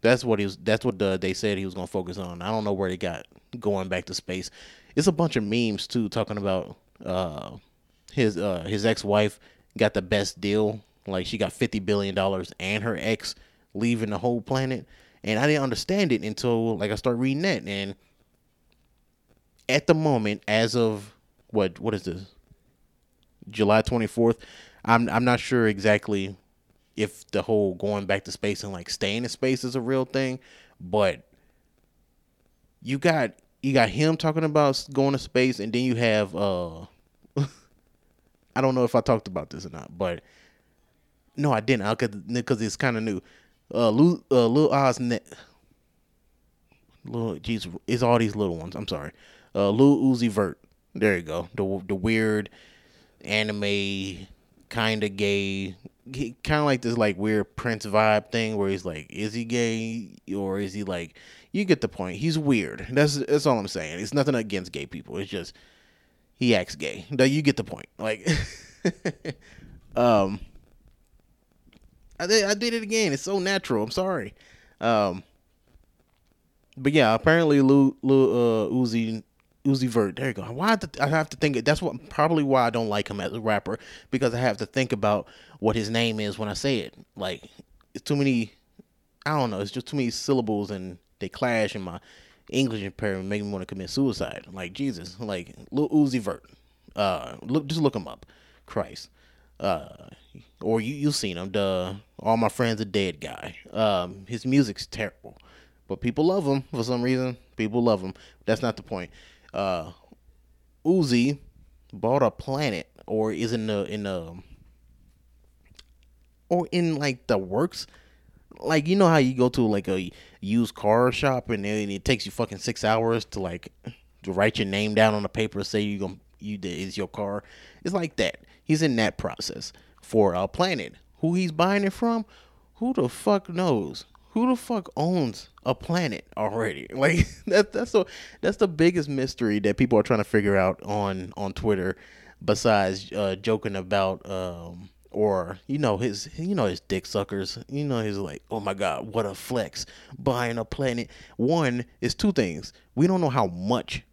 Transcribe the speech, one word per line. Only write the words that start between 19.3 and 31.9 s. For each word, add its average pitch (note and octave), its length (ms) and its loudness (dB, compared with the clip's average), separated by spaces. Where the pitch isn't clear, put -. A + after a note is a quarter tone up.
at C#3+ 160 2
the E3+ 80 8
moment, A#2+ 540 2
as A2 280 2
of G#2+ 380 0
what, G2 300 0
what G#2+ 140 -2
is F#2+ 80 -4
this? F#2 240 -8
July G#2+ 320 4
twenty-fourth. A#2 540 2
I'm, A#2 240 4
I'm A#2 160 2
not A#2+ 160 4
sure A#2+ 260 2
exactly G2+ 680 2
if - 340 -4
the G2+ 120 0
whole G#2 340 2
going G2+ 300 -2
back G2 180 -2
to E2 80 -12
space G2+ 300 -4
and, G2+ 100 -8
like, F2 180 -10
staying G#2+ 340 -2
in A#2 60 -6
space C3 340 -2
is B2+ 120 -4
a C3 40 0
real C3 240 0
thing, C3 340 -2
but F2+ 440 0